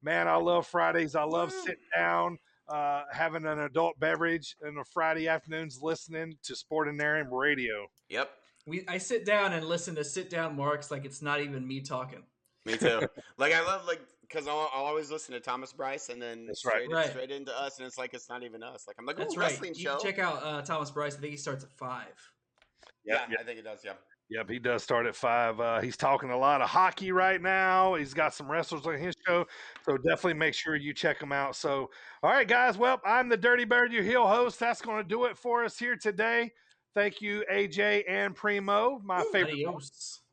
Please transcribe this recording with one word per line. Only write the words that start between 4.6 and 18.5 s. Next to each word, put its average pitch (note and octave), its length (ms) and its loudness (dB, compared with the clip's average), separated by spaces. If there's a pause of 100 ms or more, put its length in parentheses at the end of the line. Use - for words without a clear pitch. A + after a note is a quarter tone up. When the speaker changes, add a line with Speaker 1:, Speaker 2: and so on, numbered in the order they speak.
Speaker 1:
on D3 120 -10
a C#3 60 -8
Friday D#3+ 440 0
afternoons, D#3 540 -4
listening D#3+ 600 -6
to C3 120 -10
Sportinarium D3 760 -2
Radio. B2+ 560 0 (220)
Speaker 2:
Yep. - 220 -2 (360)
Speaker 3:
We, F3+ 220 -8
I F3+ 100 -4
sit G#3+ 260 -2
down G3+ 280 4
and D#3+ 140 -2
listen E3+ 280 -4
to D3+ 100 -4
sit F3+ 260 -8
down D#3+ 260 -4
marks C#3+ 340 -4
like C#3 140 -6
it's C#3 180 -12
not D3 180 -2
even C#3 260 -6
me C3+ 140 -6
talking. B2+ 440 -10 (420)
Speaker 2:
Me A2+ 100 -2
too. A2+ 240 4 (220)
Speaker 1:
<laughs> - 160 -20
Speaker 2:
Like, C#3+ 160 4
I E3 100 4
love, F#3 220 -2
like, E3+ 140 -2 (300)
'cause D3 160 -6
I'll, D3+ 260 -2
I'll C3+ 120 -2
always D3+ 260 -2
listen D3+ 240 -10
to B2 60 -6
Thomas B2+ 320 -6
Bryce C3+ 380 -6
and A#2+ 120 -10
then A#2 240 -10
Speaker 1:
That's G#2 180 -10
right. A2+ 200 2
Speaker 2:
straight, D3 80 -4
Speaker 3:
Right. D#3+ 180 2
Speaker 2:
straight C3 220 -8
into C3+ 260 -8
us, C#3 200 -6
and B2+ 80 -12
it's B2 120 -14
like B2+ 160 -8
it's A#2+ 140 -14
not B2 160 -10
even A2+ 180 -14